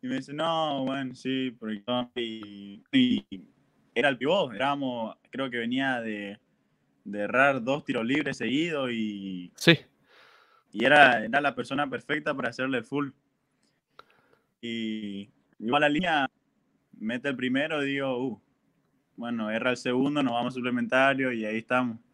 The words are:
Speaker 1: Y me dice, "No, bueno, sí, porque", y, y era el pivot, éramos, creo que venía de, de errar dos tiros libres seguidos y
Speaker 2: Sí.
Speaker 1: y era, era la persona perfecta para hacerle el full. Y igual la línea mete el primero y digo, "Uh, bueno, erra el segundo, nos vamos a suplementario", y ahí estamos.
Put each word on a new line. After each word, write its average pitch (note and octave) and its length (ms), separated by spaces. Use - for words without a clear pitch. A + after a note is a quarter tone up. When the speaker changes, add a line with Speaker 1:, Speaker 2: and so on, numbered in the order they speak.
Speaker 1:
Y B2+ 40
me B2+ 100
dice, C3+ 160
"No, D#3 520
bueno, C3 300
sí, C3 340
porque", G#2+ 220
y, G#2 760
y B2 340
era A#2 140
el C3 100
pivot, D3 340
éramos, B2+ 640
creo C3 180
que A#2+ 80
venía B2+ 440
de, G#2 380
de G#2 140
errar B2+ 440
dos C3+ 200
tiros A#2+ 220
libres C#3 320
seguidos C#3 540
y G2 640
Speaker 2:
Sí. E3 220
Speaker 1:
y A2+ 140
era, C3 400
era A#2+ 160
la C#3 120
persona C3+ 360
perfecta D3 440
para C3+ 160
hacerle C3 300
el A2 60
full. C#3 240
Y A2 680
igual C3 220
la D3 80
línea D3+ 420
mete A#2+ 320
el C3+ 60
primero C#3 480
y C#3 80
digo, C3+ 260
"Uh, B2 240
bueno, A#2 340
erra A#2 200
el B2 60
segundo, C3+ 460
nos B2+ 100
vamos B2 200
a - 20
suplementario", B2+ 760
y A2+ 140
ahí A2 120
estamos. A#2+ 420